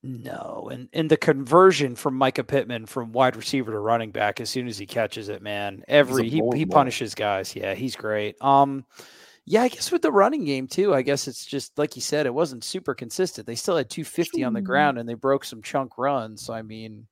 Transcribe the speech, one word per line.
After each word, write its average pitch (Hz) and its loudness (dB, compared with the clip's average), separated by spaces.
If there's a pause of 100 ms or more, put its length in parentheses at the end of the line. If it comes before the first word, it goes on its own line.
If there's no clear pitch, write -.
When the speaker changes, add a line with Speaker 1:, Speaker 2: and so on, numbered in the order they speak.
Speaker 1:
No, - -10
and, 127 -12
and 160 2
the 156 8
conversion 143 6
from 135 -4
Micah 131 2
Pittman 113 -2
from 117 -8
wide 127 4
receiver 113 -4
to 107 -4
running 113 0
back 104 -2
as 110 -6
soon 123 -4
as 104 -10
he 101 -12
catches 110 -4
it, 101 -10
man. 101 -6
Speaker 2:
He's 101 -18
a - -20
Speaker 1:
Every 127 4
he, 151 0
Speaker 2:
bowling 123 0
Speaker 1:
he 156 0
Speaker 2:
ball. - 4
Speaker 1:
punishes 123 0
guys. 98 -2
Yeah, 98 -4
he's 117 -6
great. 107 -4
Um, 139 4 (600)
yeah, 214 2
I 247 4
guess - -4
with 349 0
the 311 2
running 226 4
game 135 -2
too, 185 2
I 131 4
guess 139 0
it's - -12
just - -8
like 147 -2
you 123 -10
said, 147 0
it 120 -2
wasn't 135 -2
super 156 -6
consistent. 120 -4
They 117 -10
still 170 0
had 131 -2
two 160 -8
fifty - -2
on 240 0
the 101 -2
Speaker 2:
Shoo. 98 -4
Speaker 1:
ground 139 2
and 117 -6
they 117 -6
broke 135 0
some 113 -14
chunk 135 -6
runs. 120 -2
So 120 -10
I 113 -8
mean 110 -14